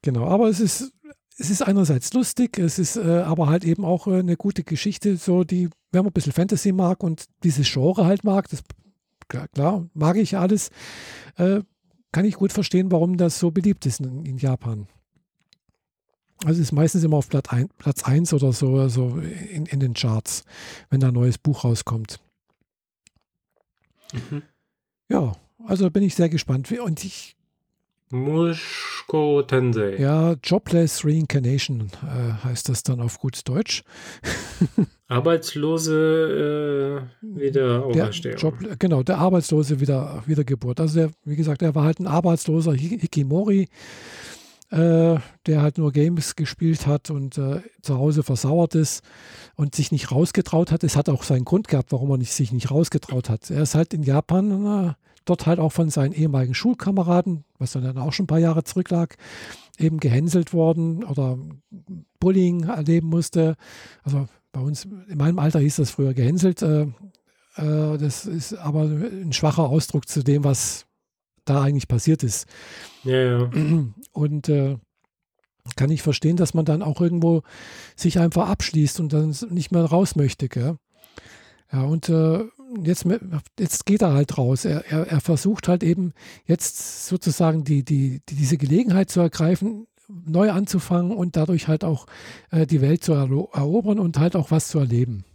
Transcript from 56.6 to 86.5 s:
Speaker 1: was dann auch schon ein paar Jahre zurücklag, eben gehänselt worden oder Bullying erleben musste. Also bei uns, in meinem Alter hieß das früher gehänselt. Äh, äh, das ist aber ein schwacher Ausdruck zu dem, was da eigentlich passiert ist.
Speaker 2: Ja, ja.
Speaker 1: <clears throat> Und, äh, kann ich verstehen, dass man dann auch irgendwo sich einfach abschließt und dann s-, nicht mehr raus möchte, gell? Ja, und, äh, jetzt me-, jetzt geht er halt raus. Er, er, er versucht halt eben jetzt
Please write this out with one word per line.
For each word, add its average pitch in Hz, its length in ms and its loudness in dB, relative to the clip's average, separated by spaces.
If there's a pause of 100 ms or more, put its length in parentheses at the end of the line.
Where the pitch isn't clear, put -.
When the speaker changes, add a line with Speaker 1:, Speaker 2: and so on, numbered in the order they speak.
Speaker 1:
was 127 140 -6
dann 131 260 -4
auch 139 140 -4
schon 196 120 -2
ein - 40 -6
paar 160 100 2
Jahre 165 260 2
zurücklag, 175 520 -2 (600)
eben 160 220 0
gehänselt 151 520 2
worden 165 520 2
oder 131 340 -2 (840)
Bullying 180 440 2
erleben 165 440 0
musste. 160 480 2 (460)
Also 139 240 -2 (260)
bei 135 80 -8
uns, 143 260 -4
in 190 320 -12
meinem 165 200 2
Alter 156 220 2
hieß 143 160 2
das 139 140 0
früher 135 240 0
gehänselt. 165 480 2
Äh, 151 240 2 (720)
äh, 151 420 0
das 147 280 -4
ist 170 280 -6
aber 156 280 -2
ein 170 500 -4
schwacher 156 360 0
Ausdruck 147 400 0
zu 139 160 -2
dem, 143 200 2
was - 420 -2 (580)
da 139 180 2
eigentlich 139 260 0
passiert 139 340 2
ist. 113 240 -4 (580)
Speaker 2:
Ja, 131 120 0 (240)
ja. 123 100 0 (320)
Speaker 1:
<clears throat> - 300 -10
Und, 147 360 -2
äh, 139 280 2 (1000)
kann 139 140 2
ich 156 120 0
verstehen, 156 340 0
dass 175 180 0
man 165 100 2
dann 160 180 0
auch 151 180 -4
irgendwo 170 420 2 (520)
sich - 240 0
einfach 170 300 2
abschließt 156 520 0
und 151 120 -2
dann 156 180 2
s-, 151 200 -8
nicht 175 200 -4
mehr 170 140 4
raus 170 320 2
möchte, 139 320 0
gell? 135 280 -4 (920)
Ja, 135 120 -2
und, 151 260 -2
äh, 160 360 4 (380)
jetzt 170 220 -2
me-, 196 160 0 (380)
jetzt - 280 -4
geht 208 160 4
er 170 100 4
halt 139 260 2
raus. 127 260 2
Er, 151 260 -2
er, 160 180 0
er 151 120 2
versucht 175 480 0
halt 175 140 2
eben 170 300 0 (320)
jetzt - 640 -4